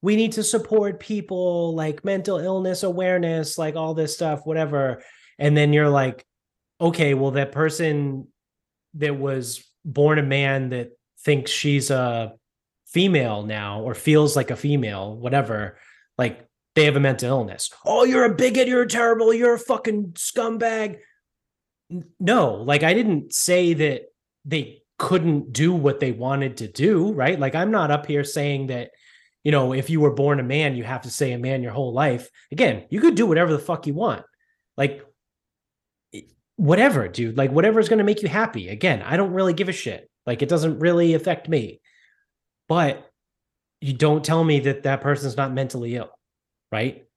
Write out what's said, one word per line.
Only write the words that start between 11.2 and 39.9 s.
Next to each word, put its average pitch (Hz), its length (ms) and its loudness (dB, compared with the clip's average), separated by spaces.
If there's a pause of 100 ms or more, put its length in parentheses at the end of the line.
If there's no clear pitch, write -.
thinks 139 260 0
she's 143 400 0
a 120 440 -2 (520)
female 139 560 0
now 104 400 -8
or 117 120 -6
feels 151 420 4
like 139 160 -2
a 117 40 -4
female, 107 600 -4
whatever, 117 600 -2 (400)
like, 120 300 -4 (300)
they 156 80 6
have 147 120 4
a 143 40 2
mental 131 280 0
illness." 120 400 -4 (160)
"Oh, 226 200 4
you're 254 200 4
a 226 100 2
bigot, 254 340 2
you're 247 180 2
terrible, 226 480 2
you're 233 200 4
a 226 40 -4
fucking 214 540 -4
scumbag." 220 840 -4 (920)
N-, 170 140 -10 (160)
no, 180 340 2
like, 143 300 0
I 170 100 4
didn't 208 400 0
say 180 400 2
that 143 280 0 (420)
they 143 380 -6 (140)
couldn't 160 560 0
do 151 200 2
what 143 260 2
they 131 140 -2
wanted 131 460 -4
to 110 100 -10
do, 175 440 2
right? 151 280 0
Like, 139 160 -2
I'm 190 160 0
not 170 180 2
up 147 160 0
here 147 160 0
saying 143 460 -4
that, 123 220 -10 (520)
you 147 80 0
know, 135 220 2
if 131 180 -4
you 160 100 2
were 147 140 4
born 139 240 0
a 127 60 -4
man, 135 320 0
you 120 80 -6
have 127 180 -8
to 123 80 -14
stay 127 220 -2
a 123 60 -6
man 127 240 -4
your 120 100 -8
whole 127 200 -4
life. 127 380 -2 (220)
Again, 147 380 0
you 208 100 -4
could 277 160 4
do 220 100 2
whatever 165 260 2
the 147 60 0
fuck 151 300 -6
you 139 60 -4
want. 165 300 -4 (520)
Like, - 280 -2 (1500)
whatever, 180 520 4
dude. 117 280 -4
Like, 135 140 2
whatever's 214 380 4
gonna 220 160 4
make 202 180 0
you 190 60 -2
happy. 160 400 -4
Again, 107 340 -2
I 139 140 -4
don't 190 160 0
really 185 220 0
give 185 140 -2
a 185 40 -4
shit. - 360 -10 (180)